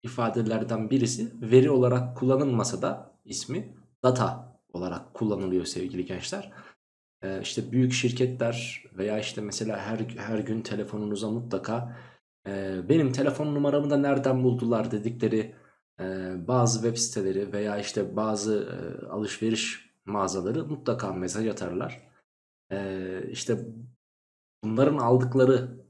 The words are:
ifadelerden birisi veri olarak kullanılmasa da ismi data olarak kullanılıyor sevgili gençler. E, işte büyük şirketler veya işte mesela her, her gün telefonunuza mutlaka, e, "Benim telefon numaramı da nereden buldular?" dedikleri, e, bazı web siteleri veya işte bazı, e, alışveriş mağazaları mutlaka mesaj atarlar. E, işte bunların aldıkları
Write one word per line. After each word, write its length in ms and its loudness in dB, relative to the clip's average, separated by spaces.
ifadelerden 880 0
birisi 420 2
veri 280 8
olarak 460 4
kullanılmasa 680 2
da 420 -6
ismi 500 -8
data 560 2
olarak 420 -6
kullanılıyor 500 0
sevgili 400 -4
gençler. 480 -8
E, 200 -6
işte 300 -6
büyük 200 4
şirketler 920 -2
veya 200 -2
işte 220 -6
mesela 380 -4
her, 200 -6
her 220 -4
gün 220 -2
telefonunuza 680 -4
mutlaka, 680 -4
e, 300 -4
"Benim 240 6
telefon 420 0
numaramı 360 2
da 60 4
nereden 480 4
buldular?" 460 2
dedikleri, 640 0
e, 40 -6
bazı 340 4
web 140 0
siteleri 560 -2
veya 260 -2
işte 380 -4
bazı, 380 0
e, 520 -6
alışveriş 840 -4
mağazaları 600 -2
mutlaka 480 -2
mesaj 340 -2
atarlar. 600 -6
E, 360 -6
işte 280 -2
bunların 340 4
aldıkları 920 4